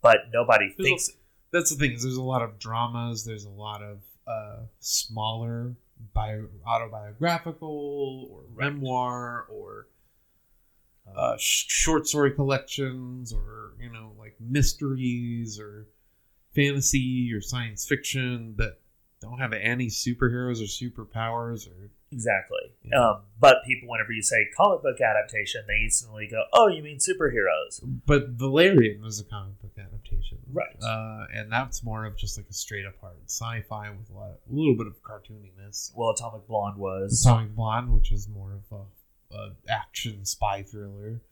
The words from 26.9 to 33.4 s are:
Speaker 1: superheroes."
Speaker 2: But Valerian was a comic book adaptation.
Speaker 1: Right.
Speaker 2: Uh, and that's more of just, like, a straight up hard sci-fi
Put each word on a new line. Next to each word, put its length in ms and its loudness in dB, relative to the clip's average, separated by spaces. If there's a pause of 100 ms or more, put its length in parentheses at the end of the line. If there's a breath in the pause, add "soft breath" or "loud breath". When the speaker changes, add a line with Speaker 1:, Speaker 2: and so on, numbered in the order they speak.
Speaker 1:
superheroes." 840 0 (240)
Speaker 2:
But 240 6
Valerian 720 6
was 180 -8
a 60 -10
comic 360 -12
book 160 -16
adaptation. 600 -4 (160)
Speaker 1:
Right. 280 -6
Speaker 2:
Uh, 520 -6
and 180 -8
that's 320 -2
more 220 -6
of 100 -8
just, 220 -6
like, 120 -14
a 40 -18
straight 320 -8
up 160 -16
hard 240 -20
sci-fi 640 -8